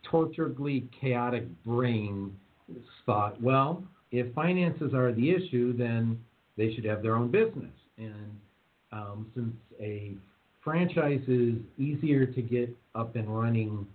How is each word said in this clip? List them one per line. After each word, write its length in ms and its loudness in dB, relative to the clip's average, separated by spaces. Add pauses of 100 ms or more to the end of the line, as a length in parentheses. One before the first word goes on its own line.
(120)
torturedly 760 0 (120)
chaotic 460 0 (180)
brain, 720 -2 (680)
thought, 340 0
well, 440 2 (280)
if 220 -2
finances 640 0
are 180 4
the 160 4
issue, 480 0
then 420 0 (380)
they 160 2
should 100 -6
have 200 0
their 120 2
own 140 2
business. 420 2 (280)
And, 400 -12 (520)
um, 440 -10
since 180 -4 (260)
a 360 -6 (480)
franchise 640 2
is 260 4 (240)
easier 480 4
to 160 -4
get 340 -2 (200)
up 200 -4
and 140 -2
running 640 0